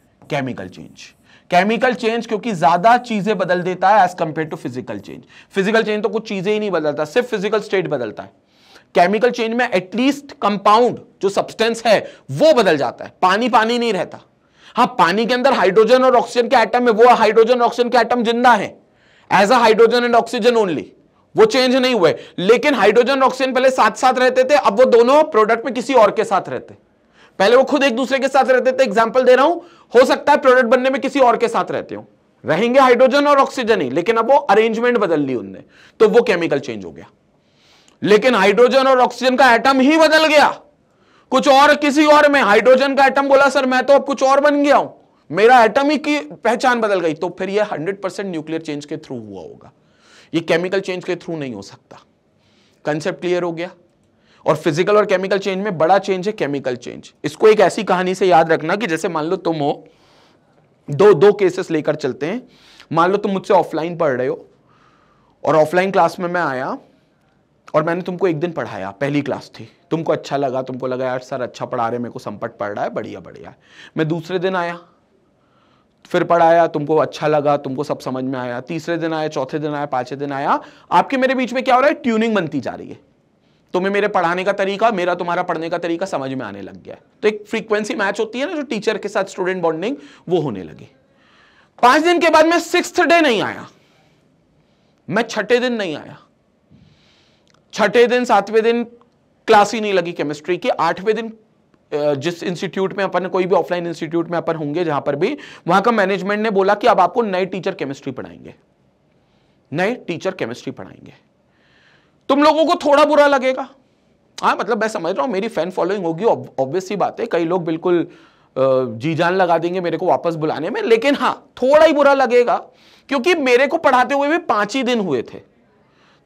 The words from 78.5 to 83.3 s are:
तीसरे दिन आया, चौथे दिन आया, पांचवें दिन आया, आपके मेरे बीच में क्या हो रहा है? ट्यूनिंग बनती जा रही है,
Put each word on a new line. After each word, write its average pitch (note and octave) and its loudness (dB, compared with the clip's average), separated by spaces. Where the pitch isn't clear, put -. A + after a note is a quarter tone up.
तीसरे E3+ -8
दिन D#3+ -6
आया, D#3 -4
चौथे D3+ -6
दिन D3+ -6
आया, C#3+ -6
पांचवें C3 -6
दिन C#3+ -8
आया, D3 -4
आपके F#3 0
मेरे C4 0
बीच B3 -4
में B3 -4
क्या B3+ 2
हो B3 4
रहा C#4+ 2
है? D#4+ 0
ट्यूनिंग A3+ -2
बनती D#3 -4
जा F#2 -10
रही F2+ -16
है, - -20